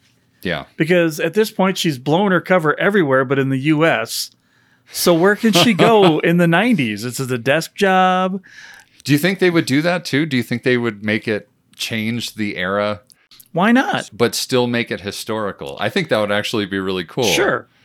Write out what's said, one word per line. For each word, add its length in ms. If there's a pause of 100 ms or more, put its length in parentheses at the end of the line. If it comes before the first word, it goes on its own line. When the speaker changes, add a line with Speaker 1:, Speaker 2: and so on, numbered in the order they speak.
(420)
Speaker 1:
Yeah. 240 (100)
Speaker 2:
Because 420
at 160
this 160
point, 260
she's 220
blown 320
her 100
cover 380
everywhere 460
but 160
in 80
the 100
U 260
S. 460 (640)
So 220
where 220
can 160
she 220
go 440
Speaker 1:
<laughs> 120
Speaker 2:
in 60
the 120
nineties? 540
This 160
is 140
a 60
desk 360
job. 680 (600)
Speaker 1:
Do 100
you 60
think 220
they 100
would 160
do 160
that 220
too? 220
Do 100
you 80
think 180
they 160
would 260
make 220
it 220 (260)
change 600
the 200
era? 440 (520)
Speaker 2:
Why 180
not? 440
Speaker 1:
But 200
still 320
make 240
it 120
historical? 760
I 120
think 180
that 100
would 140
actually 320
be 140
really 260
cool. 200
Speaker 2:
Sure. 440 (160)